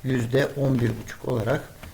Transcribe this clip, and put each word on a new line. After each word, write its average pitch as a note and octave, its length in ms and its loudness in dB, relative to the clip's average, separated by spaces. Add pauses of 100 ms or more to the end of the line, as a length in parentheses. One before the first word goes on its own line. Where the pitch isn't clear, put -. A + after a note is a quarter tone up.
yüzde B2+ 420 2
on C3+ 340 2
bir A#2 100 4 (120)
buçuk - 260 -10
olarak B2+ 340 0 (320)